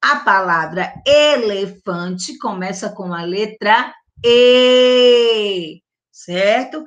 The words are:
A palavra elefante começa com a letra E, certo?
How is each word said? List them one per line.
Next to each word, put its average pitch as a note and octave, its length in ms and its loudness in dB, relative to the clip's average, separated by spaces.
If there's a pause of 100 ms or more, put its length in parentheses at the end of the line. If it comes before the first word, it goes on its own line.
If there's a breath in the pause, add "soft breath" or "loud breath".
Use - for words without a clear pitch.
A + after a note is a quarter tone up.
A C#4 180 0
palavra F3+ 720 -2 (120)
elefante G3+ 1300 -2
começa F#3+ 520 -8
com F#3 240 -12
a E3+ 100 -10
letra G#3+ 720 -2 (300)
E, A#3+ 1600 4 (300)
certo? A3 760 -4